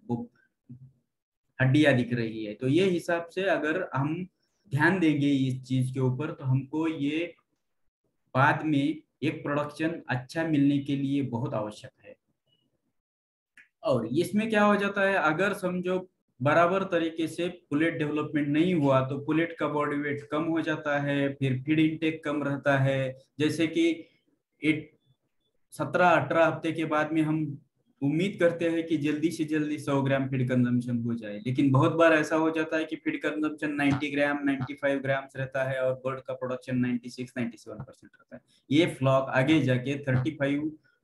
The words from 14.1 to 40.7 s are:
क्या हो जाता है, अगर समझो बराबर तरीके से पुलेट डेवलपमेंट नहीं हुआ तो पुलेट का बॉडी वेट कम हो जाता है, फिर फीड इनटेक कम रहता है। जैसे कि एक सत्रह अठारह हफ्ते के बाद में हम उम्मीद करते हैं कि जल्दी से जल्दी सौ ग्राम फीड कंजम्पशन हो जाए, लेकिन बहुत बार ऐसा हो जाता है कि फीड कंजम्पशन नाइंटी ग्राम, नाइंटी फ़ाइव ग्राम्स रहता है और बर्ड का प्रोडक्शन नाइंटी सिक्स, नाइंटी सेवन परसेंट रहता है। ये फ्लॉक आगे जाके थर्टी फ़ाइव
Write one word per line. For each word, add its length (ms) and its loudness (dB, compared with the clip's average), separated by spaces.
क्या 140 4
हो 120 6
जाता 320 0
है, 80 2
अगर 380 2
समझो 540 -2
बराबर 440 4
तरीके 440 -2
से 180 -4
पुलेट 280 2
डेवलपमेंट 500 -2
नहीं 260 2
हुआ 340 4
तो 100 -6
पुलेट 400 -2
का 100 -2
बॉडी 280 -2
वेट 340 -4
कम 140 -2
हो 160 0
जाता 400 -2
है, 340 0
फिर 280 -2
फीड 180 2
इनटेक 440 0
कम 180 -4
रहता 360 0
है। 380 0
जैसे 280 0
कि 180 0
एक 280 -2
सत्रह 340 2
अठारह 380 4
हफ्ते 260 -2
के 140 -4
बाद 260 0
में 100 2
हम 160 0
उम्मीद 360 0
करते 320 2
हैं 160 -2
कि 120 0
जल्दी 320 0
से 160 -4
जल्दी 320 -2
सौ 240 0
ग्राम 260 0
फीड 200 -2
कंजम्पशन 520 0
हो 140 -4
जाए, 240 -8
लेकिन 340 0
बहुत 220 6
बार 200 6
ऐसा 220 2
हो 140 2
जाता 260 -2
है 80 -2
कि 120 -8
फीड 260 -6
कंजम्पशन 520 -4
नाइंटी 360 0
ग्राम, 340 0
नाइंटी 300 -2
फ़ाइव 260 -2
ग्राम्स 360 -4
रहता 340 -4
है 100 -4
और 120 2
बर्ड 160 -6
का 140 -10
प्रोडक्शन 440 -6
नाइंटी 320 -2
सिक्स, 260 -12
नाइंटी 220 -6
सेवन 200 -16
परसेंट 340 -18
रहता 240 -20
है। 60 -20
ये 240 6
फ्लॉक 380 2
आगे 300 4
जाके 380 0
थर्टी 320 0
फ़ाइव 400 -2